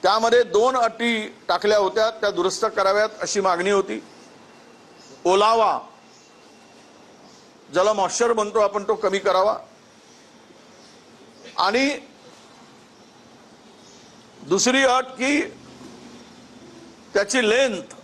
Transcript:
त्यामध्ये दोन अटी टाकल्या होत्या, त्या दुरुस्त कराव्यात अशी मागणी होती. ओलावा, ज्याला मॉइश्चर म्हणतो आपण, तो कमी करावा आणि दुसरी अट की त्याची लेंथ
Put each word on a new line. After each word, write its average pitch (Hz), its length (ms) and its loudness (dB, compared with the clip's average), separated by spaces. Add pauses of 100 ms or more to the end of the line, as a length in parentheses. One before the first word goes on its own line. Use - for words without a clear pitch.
त्यामध्ये 226 400 4
दोन 226 340 2
अटी 226 580 -2 (120)
टाकल्या 208 300 2
होत्या, 208 320 0
त्या 220 200 -4
दुरुस्त 180 360 -2 (100)
कराव्यात 202 340 2 (120)
अशी 190 200 -4
मागणी 185 300 0
होती. 202 320 -2 (1200)
ओलावा, 202 540 2 (1900)
ज्याला 190 200 2
मॉइश्चर 214 400 0
म्हणतो 208 260 -2
आपण, 202 240 0
तो 208 120 -2
कमी 196 240 -2
करावा 190 380 0 (2000)
आणि 233 320 0 (2500)
दुसरी 220 420 0
अट 254 220 2
की 262 360 -2 (1700)
त्याची 214 360 0
लेंथ 220 440 0 (100)